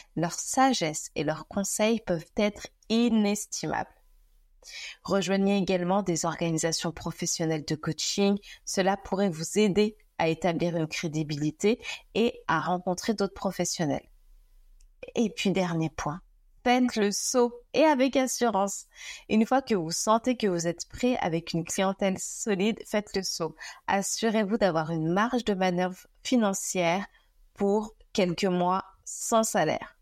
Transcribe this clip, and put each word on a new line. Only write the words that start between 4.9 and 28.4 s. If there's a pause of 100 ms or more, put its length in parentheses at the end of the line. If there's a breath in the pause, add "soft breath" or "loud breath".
Rejoignez
également
des
organisations
professionnelles
de
coaching. (260 loud breath)
Cela
pourrait
vous
aider (220)
à
établir
une
crédibilité (340 loud breath)
et
à
rencontrer
d'autres
professionnels. (1040)
Et
puis,
dernier
point, (440)
faites
le
saut (200)
et
avec
assurance. (420 loud breath)
Une
fois
que
vous
sentez
que
vous
êtes
prêt
avec
une
clientèle
solide,
faites
le
saut. (320 loud breath)
Assurez-vous
d'avoir
une
marge
de
manœuvre (160)
financière (480 soft breath)
pour (180)
quelques